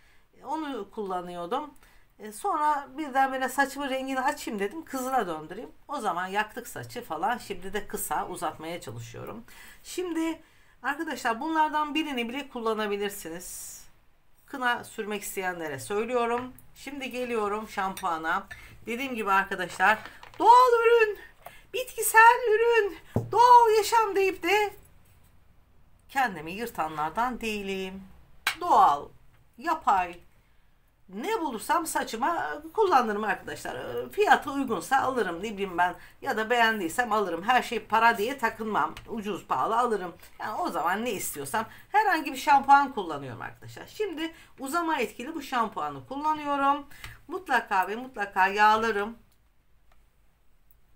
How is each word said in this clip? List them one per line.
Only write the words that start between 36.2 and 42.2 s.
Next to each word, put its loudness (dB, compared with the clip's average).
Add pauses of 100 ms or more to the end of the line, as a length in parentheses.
ya -2
da -2
beğendiysem 2
alırım. 0
Her 4
şey -6
para 4
diye -2
takınmam. -2 (140)
Ucuz -6
pahalı 0
alırım. 0 (240)
Yani -8
o -2
zaman -2
ne -2
istiyorsam -6 (260)
herhangi 2